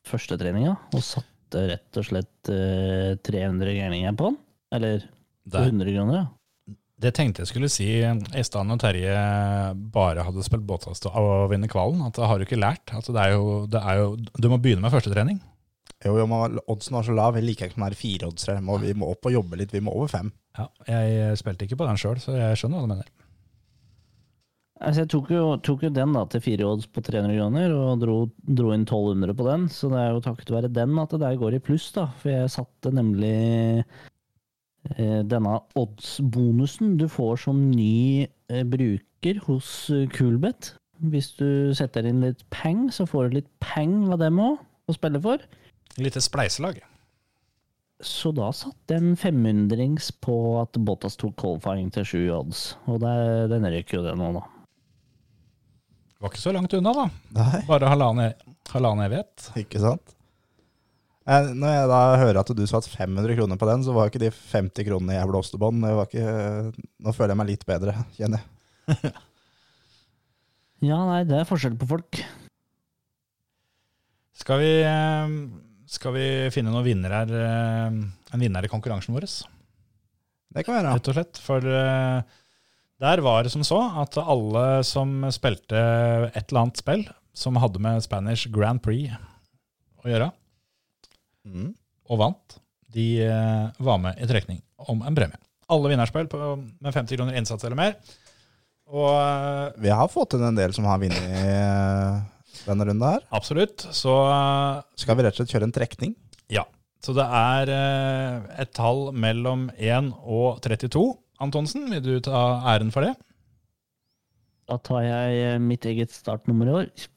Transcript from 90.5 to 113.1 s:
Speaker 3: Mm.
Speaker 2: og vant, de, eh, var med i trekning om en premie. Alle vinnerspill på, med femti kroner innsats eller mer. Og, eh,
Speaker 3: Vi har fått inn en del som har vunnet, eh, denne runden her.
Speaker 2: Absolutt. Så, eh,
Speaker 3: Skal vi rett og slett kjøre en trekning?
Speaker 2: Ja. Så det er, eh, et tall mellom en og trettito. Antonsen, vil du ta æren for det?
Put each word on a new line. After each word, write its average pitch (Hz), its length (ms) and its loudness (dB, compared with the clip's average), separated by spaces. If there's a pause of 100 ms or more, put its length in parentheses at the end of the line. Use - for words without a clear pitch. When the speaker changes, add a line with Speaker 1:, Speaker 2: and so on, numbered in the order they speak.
Speaker 3:
Mm. 98 260 -8 (360)
Speaker 2:
og 117 100 0
vant, - 400 0 (320)
de, 113 320 0
eh, 110 460 2 (100)
var 127 180 2
med 90 220 -2
i 120 80 -4
trekning 101 340 -2 (280)
om 110 120 -2
en 147 140 -2
premie. 104 220 0 (320)
Alle 151 200 4
vinnerspill 143 380 0
på, 143 440 -6 (100)
med 139 120 -4
femti 127 220 -2
kroner 127 200 -2
innsats 113 280 -4
eller 120 120 -6
mer. 202 200 0 (920)
Og, 143 260 2
eh, 143 640 0
Speaker 3:
Vi 104 100 2
har 110 200 4
fått 311 240 -2
inn 123 100 2
en 117 120 2
del 95 180 2
som 107 120 -2
har 98 140 4
vunnet, 92 160 0
eh, 98 1040 0 (460)
denne 101 200 0
runden 104 160 0 (120)
her. 254 80 -2 (100)
Speaker 2:
Absolutt. 156 460 -2 (160)
Så, - 180 0 (160)
eh, 139 540 2 (140)
Speaker 3:
Skal 113 200 0
vi 127 80 6
rett 107 160 2
og 123 80 -2
slett - 80 -2
kjøre 104 80 2
en 117 80 0
trekning? 127 440 -4 (340)
Speaker 2:
Ja. 101 140 0 (380)
Så 135 120 -4
det 123 100 2
er, 123 460 2
eh, 135 920 -2
et 127 120 -8
tall 135 400 0
mellom 123 640 0
en 120 360 0 (100)
og 120 380 0
trettito. 139 560 0 (220)
Antonsen, 151 500 -4
vil 170 120 -2
du 127 180 0
ta 123 460 2
æren 110 260 4
for 135 100 0
det? 240 140 0 (1500)